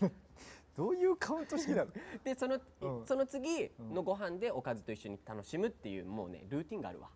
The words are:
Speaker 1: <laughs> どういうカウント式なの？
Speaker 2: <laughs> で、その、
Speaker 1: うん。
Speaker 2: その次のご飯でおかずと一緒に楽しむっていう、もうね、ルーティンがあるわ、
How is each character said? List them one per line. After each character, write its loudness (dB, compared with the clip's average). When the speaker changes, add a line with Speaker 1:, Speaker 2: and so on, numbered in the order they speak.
Speaker 1:
<laughs> -
ど 2
う 4
い 6
う 6
カ 0
ウ 0
ン -4
ト 0
式 2
な 4
の？ -4
Speaker 2:
<laughs> -10
で、 0
そ 0
の、 2
Speaker 1:
う -2
ん。 -12
Speaker 2:
そ 2
の 4
次 0
の 2
ご 2
飯 -2
で 2
お 0
か 0
ず -4
と -6
一 -4
緒 -6
に -4
楽 -6
し -6
む 4
っ -2
て -8
い -2
う、 -6
も -4
う -6
ね、 -10
ル 0
ー -10
テ -6
ィ -4
ン -4
が -4
あ -6
る -10
わ、 -14